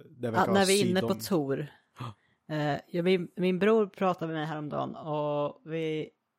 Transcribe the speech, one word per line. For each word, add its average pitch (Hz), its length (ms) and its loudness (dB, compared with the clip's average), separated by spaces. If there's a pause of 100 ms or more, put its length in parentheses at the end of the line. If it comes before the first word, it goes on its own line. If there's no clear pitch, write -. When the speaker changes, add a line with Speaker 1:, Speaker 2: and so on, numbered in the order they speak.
(100)
Speaker 1:
det 120 200 -6
verkar 180 160 2
Speaker 2:
Ja, 190 60 2
Speaker 1:
vara 196 80 6
Speaker 2:
när 190 60 4
vi 196 160 4
är 185 40 2
inne 180 140 2
på 190 80 0
Speaker 1:
sydom- - 200 -4
Speaker 2:
Tor. 143 380 0 (320)
Speaker 1:
Ja. 120 160 -10 (400)
Speaker 2:
Eh, 147 240 0 (120)
ja, 175 120 -2
min, 180 340 2
min 180 220 2
bror 214 280 4
pratade 175 460 -2
med 160 80 -4
mig 151 60 -4
häromdagen, 147 500 -4
och 147 640 -4 (100)
vi, 156 380 -4 (280)